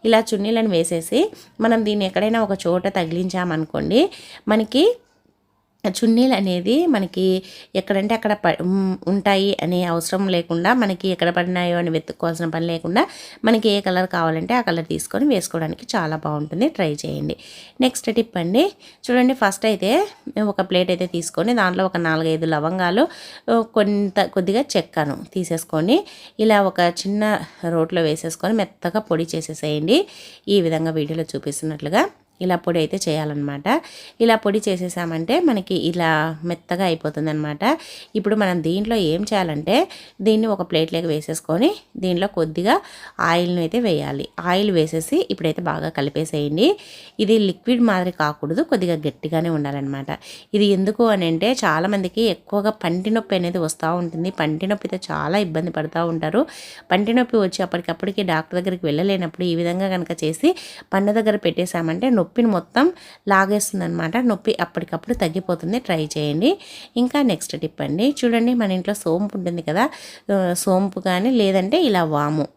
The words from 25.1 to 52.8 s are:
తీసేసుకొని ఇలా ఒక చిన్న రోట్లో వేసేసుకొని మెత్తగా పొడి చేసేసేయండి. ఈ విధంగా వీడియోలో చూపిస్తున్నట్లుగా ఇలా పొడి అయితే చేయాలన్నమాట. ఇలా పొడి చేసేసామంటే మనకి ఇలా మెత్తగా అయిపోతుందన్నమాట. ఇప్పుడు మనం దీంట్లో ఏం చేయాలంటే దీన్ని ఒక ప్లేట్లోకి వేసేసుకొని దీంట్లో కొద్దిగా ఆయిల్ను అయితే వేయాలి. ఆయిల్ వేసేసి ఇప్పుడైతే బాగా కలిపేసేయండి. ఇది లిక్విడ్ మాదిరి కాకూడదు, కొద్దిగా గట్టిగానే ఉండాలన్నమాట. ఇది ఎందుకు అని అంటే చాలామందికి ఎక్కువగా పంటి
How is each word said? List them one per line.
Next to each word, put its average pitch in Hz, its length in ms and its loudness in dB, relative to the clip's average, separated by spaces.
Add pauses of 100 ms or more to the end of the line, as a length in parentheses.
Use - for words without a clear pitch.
తీసేసుకొని 170 640 0 (400)
ఇలా 214 240 4
ఒక 185 180 0
చిన్న 190 420 0 (420)
రోట్లో 165 380 0
వేసేసుకొని 165 520 -2
మెత్తగా 196 440 -2
పొడి 165 360 -2
చేసేసేయండి. 156 640 0 (500)
ఈ 202 120 4
విధంగా 160 300 0
వీడియోలో 160 440 -4
చూపిస్తున్నట్లుగా 156 760 -2 (320)
ఇలా 180 160 0
పొడి 170 220 -2
అయితే 156 180 0 (120)
చేయాలన్నమాట. 147 580 -4 (540)
ఇలా 226 160 6
పొడి 214 320 0
చేసేసామంటే 175 720 -2
మనకి 214 340 0
ఇలా 170 340 0 (360)
మెత్తగా 175 400 -4
అయిపోతుందన్నమాట. 151 760 -4 (540)
ఇప్పుడు 208 200 0
మనం 190 300 2
దీంట్లో 208 320 0
ఏం 175 260 0
చేయాలంటే 190 640 0 (320)
దీన్ని 214 260 4
ఒక 202 240 -2
ప్లేట్లోకి 165 360 0
వేసేసుకొని 160 640 0 (260)
దీంట్లో 185 320 0
కొద్దిగా 170 460 0 (460)
ఆయిల్ను 175 400 2
అయితే 170 200 0
వేయాలి. 143 480 -2 (220)
ఆయిల్ 196 200 2
వేసేసి 165 600 0
ఇప్పుడైతే 165 320 -2
బాగా 156 260 -2
కలిపేసేయండి. 151 800 -2 (520)
ఇది 214 200 4
లిక్విడ్ 220 420 0
మాదిరి 185 300 4
కాకూడదు, 151 520 -2
కొద్దిగా 185 320 0
గట్టిగానే 156 540 -2
ఉండాలన్నమాట. 139 600 -4 (440)
ఇది 208 100 4
ఎందుకు 202 420 2
అని 196 200 2
అంటే 165 240 2 (140)
చాలామందికి 185 580 0
ఎక్కువగా 202 480 0
పంటి 185 400 -2